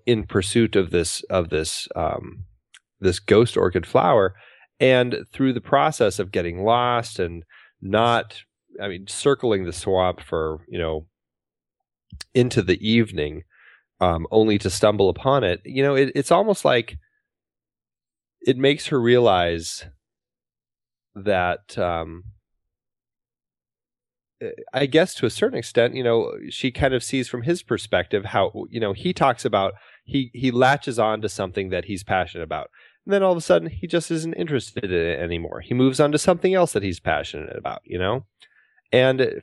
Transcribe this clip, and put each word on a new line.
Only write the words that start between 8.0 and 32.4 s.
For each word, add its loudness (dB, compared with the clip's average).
I -6
mean, -10
circling 0
the -8
swamp -2
for, -6
you -8
know, -6
into 2
the 0
evening, -2
um, 0
only 4
to -4
stumble 2
upon 0
it, 0
you -2
know, 2
it, 2
it's -2
almost 2
like 0
it 0
makes 0
her 0
realize 2
that, -2
um, -4
I 0
guess 4
to 0
a -2
certain -2
extent, 2
you -6
know, 2
she -6
kind 0
of -2
sees -4
from -8
his -4
perspective -2
how, -2
you -10
know, -2
he -4
talks 0
about, 0
he, -6
he -2
latches 2
on 0
to -4
something -6
that -4
he's -8
passionate -4